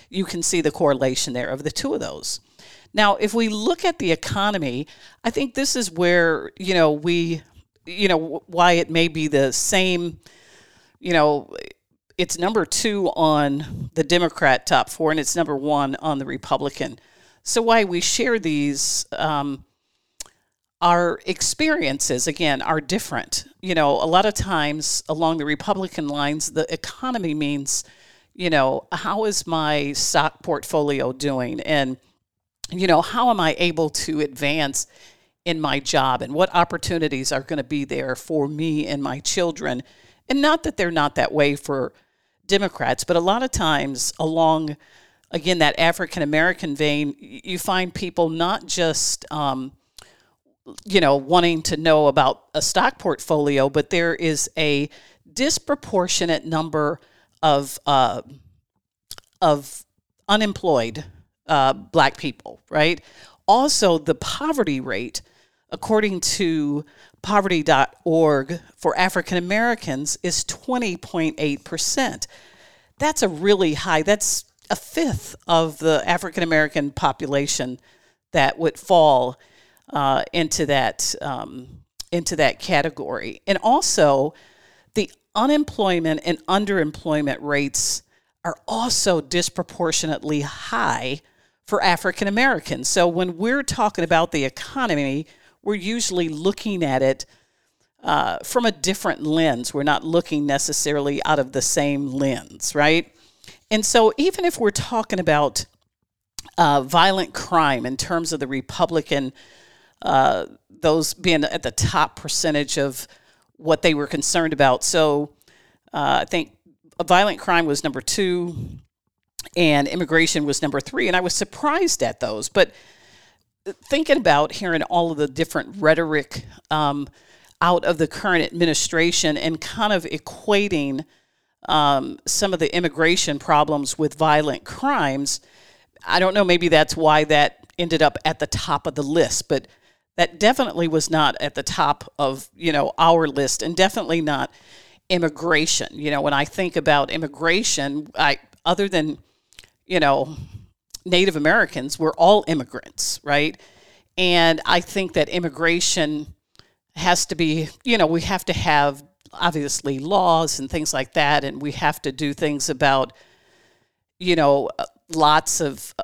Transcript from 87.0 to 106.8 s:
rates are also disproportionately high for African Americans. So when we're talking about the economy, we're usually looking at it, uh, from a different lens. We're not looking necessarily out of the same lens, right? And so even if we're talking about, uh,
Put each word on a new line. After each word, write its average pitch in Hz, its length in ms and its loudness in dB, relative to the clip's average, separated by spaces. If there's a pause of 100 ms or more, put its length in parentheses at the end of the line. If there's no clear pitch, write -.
rates 143 640 -2 (420)
are 170 120 -6 (100)
also 226 540 0
disproportionately 156 1200 -4
high 139 800 -4 (460)
for - 160 0
African 185 460 2
Americans. 240 600 0
So 175 200 4
when 175 280 -2
we're 247 280 0
talking 208 400 -2
about 165 260 2
the 143 140 -2
economy, 147 800 -4 (360)
we're 208 120 -2
usually 190 540 -4
looking 175 560 -4
at 131 180 2
it, 135 240 2 (800)
uh, 139 400 0
from 254 200 -2
a 226 60 2
different 180 540 -4
lens. 151 500 0
We're 143 80 -2
not 143 220 0
looking 160 420 0
necessarily 143 800 -2
out 151 160 2
of 131 100 -2
the 135 120 -2
same 143 440 0
lens, 135 680 -4
right? 156 380 2 (560)
And 214 160 0
so 220 320 6
even 359 280 0
if 339 160 0
we're 208 100 2
talking - 480 -4
about, 151 480 2 (920)
uh, 143 260 6